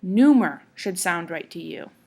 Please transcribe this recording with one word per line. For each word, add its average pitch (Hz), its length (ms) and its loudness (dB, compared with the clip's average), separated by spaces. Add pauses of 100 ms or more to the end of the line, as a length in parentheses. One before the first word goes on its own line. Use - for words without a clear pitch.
Neumer 202 560 4 (140)
should 185 240 -8
sound 170 320 -4
right 165 200 -10
to 175 100 -14
you 160 300 -14 (160)